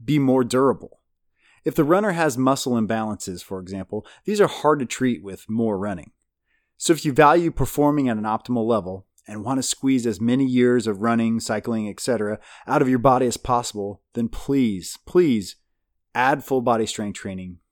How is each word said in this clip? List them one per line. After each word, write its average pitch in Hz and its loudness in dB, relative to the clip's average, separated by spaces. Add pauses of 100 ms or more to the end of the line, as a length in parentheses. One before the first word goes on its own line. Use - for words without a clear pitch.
be 147 0
more 131 4
durable. 123 0 (640)
If 156 -2
the 160 4
runner 190 2
has 156 0
muscle 131 2
imbalances, 110 -2
for 95 -10
example, 95 -10 (180)
these 202 0
are 175 6
hard 151 2
to 120 -4
treat 120 -2
with 95 -14
more 110 -2
running. 98 -8 (640)
So - 0
if 151 0
you 147 -2
value 156 6
performing 147 2
at 113 0
an 107 -4
optimal 110 -2
level 98 -2 (220)
and 104 -12
want 131 -2
to 127 -4
squeeze 135 0
as 104 -2
many 123 2
years 123 2
of 101 -4
running, 113 0
cycling, 110 -4
et 98 -12
cetera 107 -2 (260)
out 143 2
of 131 0
your 127 2
body 127 4
as 113 -2
possible, 104 -6 (120)
then 117 -4
please, 117 -2
please 131 2 (580)
add 135 2
full 131 0
body 113 2
strength 104 -8
training 92 -12 (140)